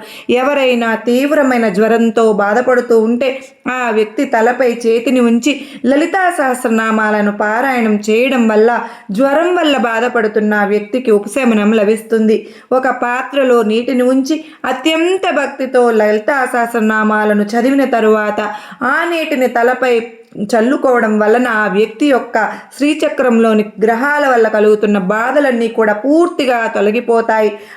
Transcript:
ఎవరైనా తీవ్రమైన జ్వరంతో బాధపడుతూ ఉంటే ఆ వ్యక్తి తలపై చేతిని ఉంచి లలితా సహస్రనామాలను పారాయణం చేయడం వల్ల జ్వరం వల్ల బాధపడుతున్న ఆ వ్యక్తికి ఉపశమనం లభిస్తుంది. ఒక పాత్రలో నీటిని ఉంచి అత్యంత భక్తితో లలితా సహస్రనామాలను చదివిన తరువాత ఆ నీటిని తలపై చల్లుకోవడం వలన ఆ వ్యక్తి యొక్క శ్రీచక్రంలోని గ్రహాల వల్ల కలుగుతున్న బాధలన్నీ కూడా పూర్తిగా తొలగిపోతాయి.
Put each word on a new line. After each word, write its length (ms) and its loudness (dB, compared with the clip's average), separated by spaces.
ఎవరైనా 640 0
తీవ్రమైన 720 0
జ్వరంతో 640 2
బాధపడుతూ 680 2
ఉంటే 400 0
ఆ 220 -4
వ్యక్తి 340 -2
తలపై 480 0
చేతిని 480 0
ఉంచి 440 0
లలితా 520 0
సహస్రనామాలను 920 0
పారాయణం 640 -2
చేయడం 380 2
వల్ల 320 2
జ్వరం 460 0
వల్ల 200 2
బాధపడుతున్న 800 0
ఆ 100 0
వ్యక్తికి 460 -2
ఉపశమనం 640 0
లభిస్తుంది. 760 0
ఒక 160 0
పాత్రలో 720 0
నీటిని 400 0
ఉంచి 420 0
అత్యంత 640 -2
భక్తితో 600 0
లలితా 640 0
సహస్రనామాలను 920 0
చదివిన 420 0
తరువాత 560 0
ఆ 280 0
నీటిని 360 -2
తలపై 600 0
చల్లుకోవడం 760 2
వలన 300 2
ఆ 180 0
వ్యక్తి 400 0
యొక్క 400 0
శ్రీచక్రంలోని 880 0
గ్రహాల 420 0
వల్ల 220 2
కలుగుతున్న 500 2
బాధలన్నీ 720 0
కూడా 240 0
పూర్తిగా 720 0
తొలగిపోతాయి. 920 0